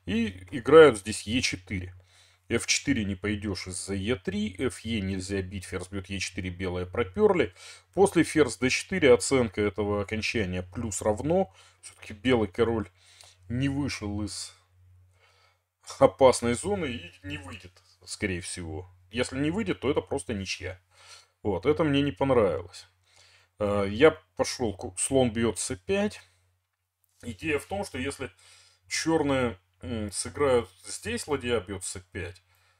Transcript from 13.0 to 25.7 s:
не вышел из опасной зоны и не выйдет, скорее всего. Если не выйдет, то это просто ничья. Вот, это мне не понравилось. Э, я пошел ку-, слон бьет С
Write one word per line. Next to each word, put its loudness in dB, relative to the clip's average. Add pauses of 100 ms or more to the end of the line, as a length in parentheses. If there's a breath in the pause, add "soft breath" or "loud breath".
не -2
вышел -4
из -8 (1500 soft breath)
опасной 4
зоны -4
и -10 (100)
не -10
выйдет, -16 (320)
скорее -6
всего. -10 (220)
Если -4
не -2
выйдет, -4
то 0
это 0
просто -6
ничья. -8 (640 loud breath)
Вот, -2
это 2
мне 2
не -2
понравилось. 0 (720 soft breath)
Э, 0
я 6 (260)
пошел -4
ку-, -10
слон 2
бьет -2
С -6